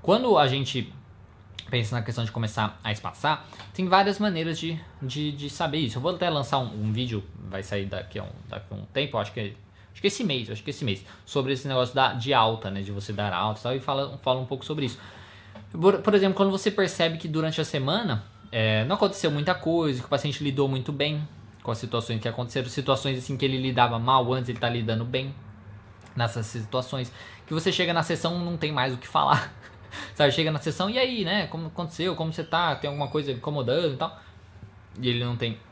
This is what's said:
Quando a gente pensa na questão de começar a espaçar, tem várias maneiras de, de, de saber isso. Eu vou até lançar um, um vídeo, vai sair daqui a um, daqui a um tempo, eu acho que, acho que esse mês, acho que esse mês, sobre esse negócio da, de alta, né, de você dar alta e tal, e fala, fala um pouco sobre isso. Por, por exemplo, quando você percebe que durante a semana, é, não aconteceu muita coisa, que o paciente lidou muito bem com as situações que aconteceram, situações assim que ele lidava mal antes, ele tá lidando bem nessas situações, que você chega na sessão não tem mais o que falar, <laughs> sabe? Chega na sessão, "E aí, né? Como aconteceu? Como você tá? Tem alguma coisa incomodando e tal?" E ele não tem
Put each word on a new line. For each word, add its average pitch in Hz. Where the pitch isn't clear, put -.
Quando 214
a 143
gente 131
pensa 120
na 117
questão 117
de 104
começar 110
a 110
espaçar, 143
tem 185
várias 196
maneiras 165
de, 165
de, 147
de 143
saber 151
isso. 120
Eu 123
vou 175
até 175
lançar 143
um, 110
um 110
vídeo, 117
vai 98
sair 98
daqui 98
a 98
um, 95
daqui -
a 104
um 101
tempo, 143
eu 107
acho 104
que, 101
acho -
que 196
esse 214
mês, 127
acho 107
que 147
esse -
mês, 98
sobre 135
esse 135
negócio 127
da, 131
de 127
alta, 113
né, 98
de 98
você 101
dar 101
alta 107
e -
tal, 127
e 135
fala, 135
fala 127
um 127
pouco 135
sobre 151
isso. 107
Por, 190
por 208
exemplo, 190
quando 196
você 196
percebe 170
que 165
durante 156
a 147
semana, 147
é, 110
não 180
aconteceu 196
muita 147
coisa, 160
que -
o -
paciente 147
lidou 139
muito 131
bem 147
com -
as 110
situações 113
que 117
aconteceram, 123
situações 135
assim 131
que 143
ele 131
lidava 123
mal 127
antes, 127
ele 120
tá 120
lidando 113
bem 131
nessas 113
situações, 123
que -
você 165
chega 175
na 165
sessão 170
não 175
tem 156
mais 131
o 120
que -
falar, 139
<laughs> -
sabe? 139
Chega 156
na 151
sessão, 180
"E 240
aí, 247
né? 185
Como 160
aconteceu? 165
Como 160
você 160
tá? 165
Tem 151
alguma 143
coisa 139
incomodando 139
e -
tal?" -
E 123
ele 123
não 120
tem 113